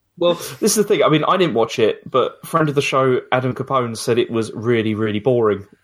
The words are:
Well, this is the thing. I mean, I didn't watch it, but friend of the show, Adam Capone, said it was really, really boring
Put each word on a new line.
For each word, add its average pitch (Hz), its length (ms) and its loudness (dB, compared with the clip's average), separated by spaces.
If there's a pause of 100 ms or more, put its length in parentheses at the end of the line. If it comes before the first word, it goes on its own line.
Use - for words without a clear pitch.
(180)
Well, 175 160 2
this - 280 -10
is 214 140 2
the 208 80 2
thing. 202 180 2
I 127 80 4
mean, 151 140 2
I 170 120 0
didn't 170 180 2
watch 113 240 0
it, - 320 0
but - 360 -2
friend 160 240 0
of 135 40 -6
the 143 60 2
show, 131 400 2 (120)
Adam 127 220 0
Capone, 123 440 -2
said 120 200 0
it 123 120 0
was 113 220 -2
really, 110 420 0
really 107 260 -2
boring 107 460 0 (180)